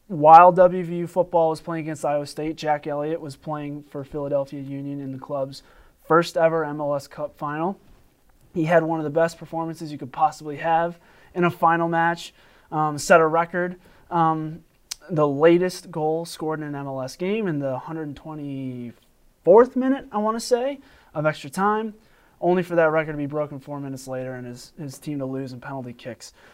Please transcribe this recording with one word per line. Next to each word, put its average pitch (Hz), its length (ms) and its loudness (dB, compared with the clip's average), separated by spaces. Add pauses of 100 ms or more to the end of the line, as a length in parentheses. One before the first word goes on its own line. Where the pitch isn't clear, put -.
while 165 440 10
W 180 320 6
V 170 140 -6
U 175 100 -4
football 170 440 2
was 156 100 -6
playing 165 240 -6
against 156 180 -8
Iowa 147 220 0
State, 156 320 -8
Jack 151 280 -2
Elliott 151 360 -4
was 143 160 -12
playing 147 460 -10
for 143 200 -12
Philadelphia 143 580 -6
Union 139 380 -10
in 135 140 -10
the 131 60 -12
club's 139 440 -8 (420)
first 165 320 2
ever 165 260 2
M 147 160 -6
L 147 160 -4
S 139 120 -8
Cup - 300 -12
final. 160 400 -6 (760)
He 170 100 -2
had 160 200 4
one 160 160 -2
of 156 40 -4
the 151 60 -6
best 165 280 0
performances 165 540 -8
you 147 60 -10
could 131 160 -14
possibly 151 440 -6
have 165 420 -2 (360)
in 175 80 0
a 170 80 2
final 170 380 0
match, 170 440 -2 (380)
um, 151 260 -2
set 170 220 6
a 160 80 6
record. 175 480 -2 (340)
Um, 160 540 0 (460)
the 151 180 2
latest 170 640 2
goal 160 320 -4
scored 156 380 -6
in 151 40 -8
an 147 100 -8
M 139 120 -10
L 135 140 -8
S 127 160 -10
game 202 300 -2
in 151 120 -2
the 135 180 -4
hundred 156 380 -10
twenty-fourth 143 1600 0
minute, 262 380 -2
I 208 60 -4
wanna 220 200 -2
say, 254 400 -2 (340)
of 151 120 -4
extra 151 240 -4
time, 208 440 -2 (460)
only 180 240 2
for 170 120 -6
that 165 160 6
record 156 200 0
to 151 60 -8
be 147 80 -4
broken 147 340 -6
four 143 220 -12
minutes 135 260 -12
later 131 280 -8
and 123 120 -12
his, 123 320 -16
his 143 180 -12
team 147 220 -8
to 135 60 -4
lose 131 260 -8
in 123 80 -14
penalty 131 320 -12
kicks. - 400 -16 (220)